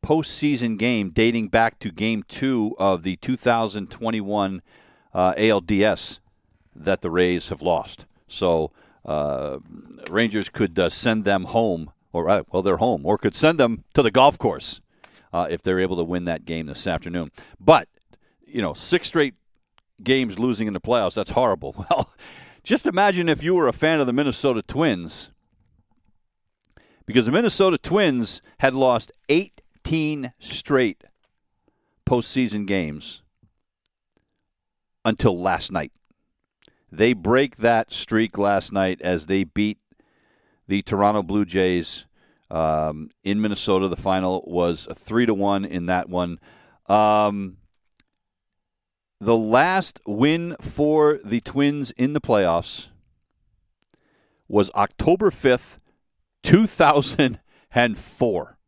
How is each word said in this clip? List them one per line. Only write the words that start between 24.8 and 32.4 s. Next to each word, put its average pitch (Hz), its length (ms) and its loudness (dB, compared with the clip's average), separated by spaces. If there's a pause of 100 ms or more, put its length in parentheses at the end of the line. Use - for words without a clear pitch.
because 110 200 -10
the 123 60 -4
Minnesota 190 460 -2
Twins 151 640 -4 (160)
had 135 160 0
lost 127 380 0 (160)
eighteen 151 1120 -4
straight - 640 -2 (1040)
postseason 113 600 -2